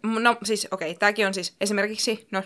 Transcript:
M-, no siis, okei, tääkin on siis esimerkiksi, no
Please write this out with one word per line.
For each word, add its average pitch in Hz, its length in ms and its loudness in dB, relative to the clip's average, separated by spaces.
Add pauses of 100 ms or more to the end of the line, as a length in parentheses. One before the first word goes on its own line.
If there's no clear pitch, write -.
M-, 220 200 0
no 240 220 4
siis, 208 260 -2
okei, 170 240 -4
tääkin 208 320 2
on 190 80 0
siis 180 260 -6
esimerkiksi, 208 680 -2
no 190 160 -2